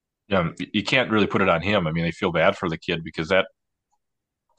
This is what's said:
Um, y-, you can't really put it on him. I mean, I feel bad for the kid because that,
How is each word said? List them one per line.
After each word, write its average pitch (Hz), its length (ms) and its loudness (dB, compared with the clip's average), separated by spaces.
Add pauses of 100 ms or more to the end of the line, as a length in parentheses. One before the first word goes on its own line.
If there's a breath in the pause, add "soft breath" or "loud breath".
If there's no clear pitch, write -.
(320)
Um, 85 280 0
y-, - 140 -8
you 101 100 0
can't 127 280 0
really 101 160 4
put 101 140 -2
it 92 80 4
on 82 120 2
him. 95 260 0
I 78 40 -2
mean, 85 140 -2
I 82 60 0
feel 92 200 -4
bad 85 260 2
for 90 120 -4
the 80 80 -4
kid 82 260 -6
because 82 260 -8
that, 95 180 2 (1120)